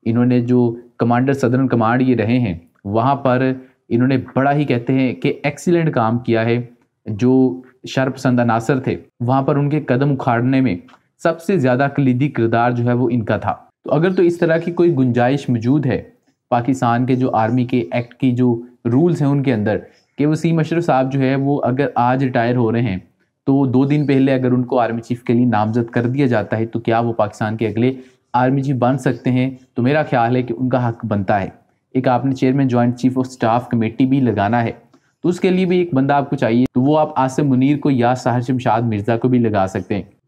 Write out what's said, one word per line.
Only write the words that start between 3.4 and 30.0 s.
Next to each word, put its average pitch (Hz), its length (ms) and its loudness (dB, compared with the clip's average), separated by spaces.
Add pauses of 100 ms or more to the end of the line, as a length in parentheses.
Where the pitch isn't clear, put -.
इन्होंने 127 280 0 (120)
बड़ा 135 220 0
ही 143 140 0
कहते 127 280 -2
हैं 131 220 0
कि - 140 -2 (160)
एक्सीलेंट 160 480 0
काम 117 260 0
किया 113 240 0
है। 117 140 0 (480)
जो 123 580 0 (240)
शरपसंद 131 520 -2
अनासर 117 480 0
थे 92 100 -4 (260)
वहाँ 131 200 0
पर 139 140 0
उनके 143 320 -2
कदम 135 220 0
उखाड़ने 127 500 0
में 101 160 0 (440)
सबसे 175 360 -2
ज़्यादा 131 320 2
कलीदी 131 400 0
किरदार 117 440 0
जो 120 100 -2
है 123 120 0
वो 123 140 0
इनका 110 300 -2
था। - 260 -6 (200)
तो - 60 -4
अगर 170 220 2
तो 185 100 2
इस 170 160 2
तरह 165 200 2
की 170 140 -6
कोई 175 200 2
गुंजाइश 131 560 0
मौजूद 127 360 0
है 107 120 0 (540)
पाकिस्तान 123 540 0
के 127 100 0
जो 127 120 0 (100)
आर्मी 120 280 0
के 127 120 -2 (180)
एक्ट 123 180 -6
की 131 200 0
जो 123 160 2 (380)
रूल्स 147 340 2
हैं 143 60 2
उनके 139 240 0
अंदर 104 300 0 (360)
कि 143 80 0
वसीम 156 340 0
अशरफ 165 240 -2
साहब 135 260 2
जो 139 100 -2
है 131 180 2
वो 139 180 0 (100)
अगर 127 340 0
आज 127 240 2
रिटायर 123 320 0
हो 117 140 2
रहे 117 140 0
हैं 92 240 -4 (400)
तो 139 200 4
दो 127 180 2
दिन 147 220 0
पहले 135 240 4
अगर 127 220 0
उनको 123 240 0
आर्मी 113 240 0
चीफ 123 220 -6
के 123 100 0
लिए 123 140 4
नामजद 113 420 0
कर - 160 -2
दिया 135 220 0
जाता 110 300 0
है 113 80 0
तो 113 140 -6
क्या 117 220 0
वो 117 120 -2
पाकिस्तान 107 440 -2
के 113 100 -2
अगले 120 280 0 (380)
आर्मी 131 280 2
चीफ 135 140 -2
बन 123 220 2
सकते 127 320 -4
हैं? 127 300 -2 (160)
तो 120 60 -2
मेरा 147 220 2